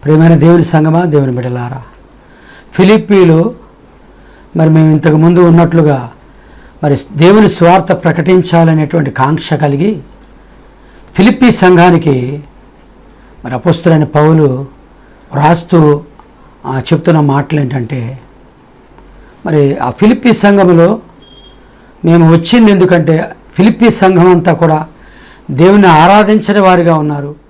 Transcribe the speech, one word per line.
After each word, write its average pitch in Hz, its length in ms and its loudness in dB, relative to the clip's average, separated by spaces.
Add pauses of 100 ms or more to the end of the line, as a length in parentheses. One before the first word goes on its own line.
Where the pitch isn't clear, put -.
ప్రియమైన 160 320 2 (100)
దేవుని 165 260 4
సంగమా, 160 320 0 (100)
దేవుని 135 240 0
బిడ్డలారా, 123 440 -10 (920)
ఫిలిప్పీలో 190 640 0 (1200)
మరి 160 180 2
మేము 156 200 2
ఇంతకుముందు 165 560 2
ఉన్నట్లుగా 165 480 2 (840)
మరి 143 120 0 (260)
దేవుని 202 340 4
సువార్త 180 360 0 (120)
ప్రకటించాలనేటువంటి 165 1160 0
కాంక్ష 151 340 -4 (100)
కలిగి 151 300 -2 (1200)
ఫిలిప్పీ 240 340 2 (120)
సంఘానికి 170 540 2 (1300)
మరి 123 140 -10
అపొస్తలుడైన 165 500 0 (100)
పౌలు 156 280 2 (920)
రాస్తూ, 170 400 0 (920)
ఆ, 131 40 -8 (160)
చెప్తున్న 160 300 0 (120)
మాటలు 143 320 -4
ఏంటంటే, 127 380 -8 (1400)
మరి 151 180 0 (220)
ఆ 123 40 -4 (120)
ఫిలిప్పీ 240 300 0 (120)
సంఘములో 185 440 2 (1200)
మేము 165 180 2 (100)
వచ్చింది 214 400 2
ఎందుకంటే, 175 400 0 (420)
ఫిలిప్పీ 220 320 2 (120)
సంఘం 185 340 2
అంతా 170 260 -2
కూడా 156 180 0 (840)
దేవుని 196 280 4 (140)
ఆరాధించని 208 640 2
వారిగా 170 360 2
ఉన్నారు 143 280 -8 (180)